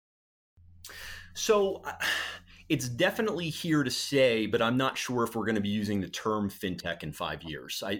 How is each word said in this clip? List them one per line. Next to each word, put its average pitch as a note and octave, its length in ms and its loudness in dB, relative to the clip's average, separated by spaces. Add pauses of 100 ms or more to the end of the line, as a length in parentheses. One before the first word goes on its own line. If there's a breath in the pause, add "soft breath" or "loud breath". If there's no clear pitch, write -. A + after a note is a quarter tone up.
(1300 loud breath)
So, G3+ 540 2
uh, - 80 -6 (760 loud breath)
it's B2+ 180 0
definitely E3+ 640 0
here D3+ 340 2
to B2+ 80 0
stay, A#2+ 560 4
but A2+ 140 2
I'm A#2 160 4
not C3 220 2
sure B2 260 0
if A2+ 100 -2
we're G#2+ 120 0
gonna A2 160 2
be G2+ 80 0
using G#2 320 2
the F2+ 60 -4
term G#2+ 420 -2
fintech F2 520 -6
in D2+ 100 -6
five D#2 320 -6
years. - 400 -8
I, G2+ 160 -4